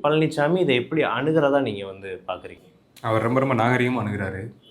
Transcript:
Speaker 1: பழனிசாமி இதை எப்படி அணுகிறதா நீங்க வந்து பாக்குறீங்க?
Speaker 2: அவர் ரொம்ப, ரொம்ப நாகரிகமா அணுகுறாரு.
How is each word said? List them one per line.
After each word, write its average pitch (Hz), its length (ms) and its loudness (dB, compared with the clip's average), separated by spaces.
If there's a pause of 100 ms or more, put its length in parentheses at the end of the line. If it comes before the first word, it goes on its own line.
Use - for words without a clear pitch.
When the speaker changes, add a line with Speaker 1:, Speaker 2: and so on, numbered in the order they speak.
Speaker 1:
பழனிசாமி 156 560 2
இதை 147 160 2
எப்படி 139 300 0
அணுகிறதா 139 560 2
நீங்க 101 260 -4
வந்து 95 420 -12
பாக்குறீங்க? 90 360 -12 (360)
Speaker 2:
அவர் 110 220 0
ரொம்ப, 123 180 2
ரொம்ப 135 140 0
நாகரிகமா 123 480 2
அணுகுறாரு. 101 440 -6 (240)